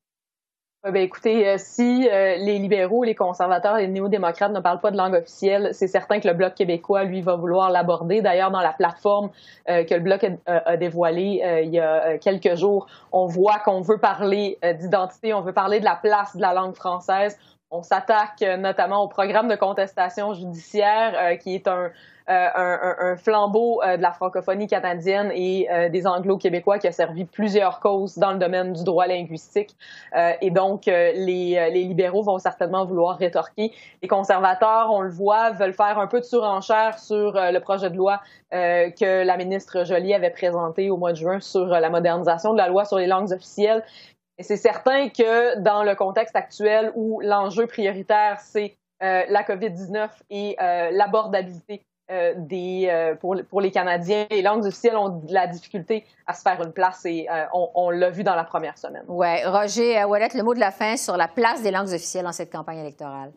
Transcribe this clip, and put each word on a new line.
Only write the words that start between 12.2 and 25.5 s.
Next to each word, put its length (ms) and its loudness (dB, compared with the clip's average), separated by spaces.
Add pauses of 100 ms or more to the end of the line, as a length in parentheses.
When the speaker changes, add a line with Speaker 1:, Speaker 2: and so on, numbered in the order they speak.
Speaker 1:
jours, 320 0 (260)
on 140 2
voit 320 2
qu'on 200 0
veut 180 0
parler, 680 0
euh, 80 2
d'identité, 600 -2
on 60 -2
veut 140 -6
parler 260 2
de 60 -2
la 100 4
place 400 0
de 60 -8
la 120 2
langue 220 -2
française. 600 -2 (340)
On 100 -8
s'attaque, 600 0
euh, 160 0
notamment 460 0
au 40 -2
programme 400 0
de 80 0
contestation 800 -2
judiciaire, 840 0
euh, 220 0
qui 180 -6
est 120 -6
un, 220 -2 (400)
euh, 260 2
un, 280 0
un, 160 -2
un 180 -2
flambeau, 640 2
euh, 160 2
de 60 -6
la 80 2
francophonie 560 -4
canadienne 680 -2
et, 380 -2